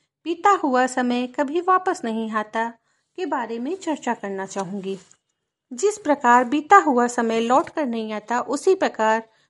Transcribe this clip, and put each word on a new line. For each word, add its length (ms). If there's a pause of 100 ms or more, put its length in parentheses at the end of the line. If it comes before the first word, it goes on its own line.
(240)
बीता 260
हुआ 360
समय 400
कभी 340
वापस 440
नहीं 260
आता 400 (460)
के 100
बारे 320
में 180
चर्चा 380
करना 320
चाहूँगी। 520 (760)
जिस 260
प्रकार 460
बीता 320
हुआ 300
समय 340
लौट 280
कर 180
नहीं 260
आता, 280
उसी 340
प्रकार 540 (220)